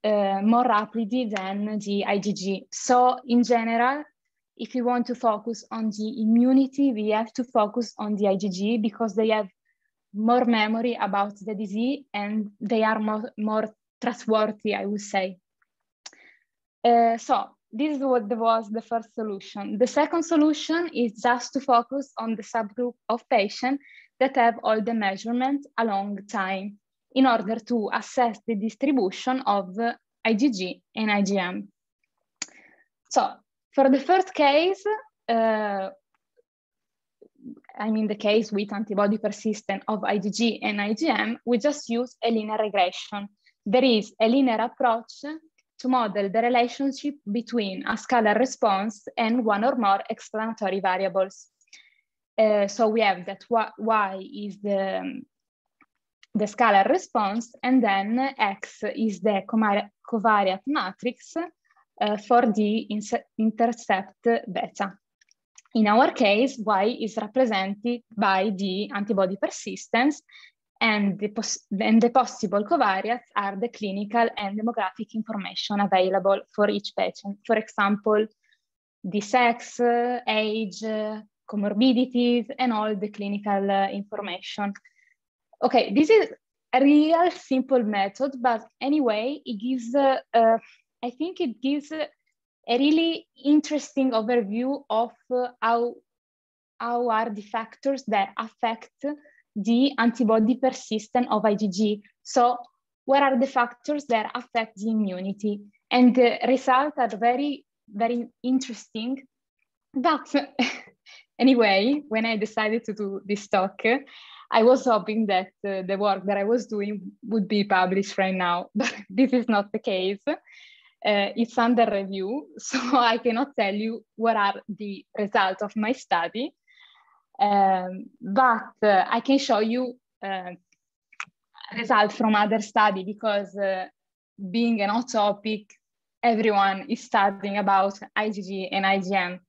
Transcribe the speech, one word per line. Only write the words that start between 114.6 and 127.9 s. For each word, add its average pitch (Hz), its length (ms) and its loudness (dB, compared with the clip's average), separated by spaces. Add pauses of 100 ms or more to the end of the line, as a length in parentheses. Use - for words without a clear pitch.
was 254 220 6
hoping 214 420 0
that, 190 220 0 (180)
uh, 190 140 -4
the 185 160 -4
work 196 280 0
that 202 120 0
I 202 60 0
was 226 240 0
doing 202 440 -6 (120)
would 196 240 -2
be 202 160 2
published 190 540 0
right 190 180 0
now, 175 360 -2
<laughs> - 40 -10
but 220 180 -2 (160)
this 247 240 2
is 240 160 0
not 202 220 0
the 220 80 -6
case. 190 480 -2
Uh, - 1080 -4
it's 233 220 -2
under 233 340 4
review, 196 600 -4
<laughs> - 40 -18
so - 220 -6 (180)
I 233 200 4
cannot 240 420 -2
tell 202 140 0
you 220 320 -6 (100)
what 226 200 2
are 202 200 2 (140)
the 202 360 -10 (120)
results 202 440 0
of 202 140 -6
my 214 180 0
study. 190 600 -4 (840)
Um, 190 680 2 (160)